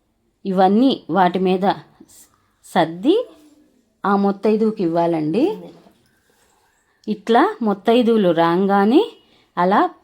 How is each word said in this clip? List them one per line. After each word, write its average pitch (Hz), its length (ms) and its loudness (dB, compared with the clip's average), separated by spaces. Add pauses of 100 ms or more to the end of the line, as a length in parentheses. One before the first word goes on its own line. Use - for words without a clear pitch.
(520)
ఇవన్నీ 196 400 4 (260)
వాటి 185 300 0
మీద 185 180 -2 (1080)
సర్ది 180 420 0 (880)
ఆ 196 100 -2 (120)
ముత్తైదువుకి 214 640 -2
ఇవ్వాలండి. 170 580 -2 (1700)
ఇట్లా 233 300 2 (220)
ముత్తైదువులు 214 680 2 (100)
రాగానే 196 580 2 (640)
అలా 202 180 2 (220)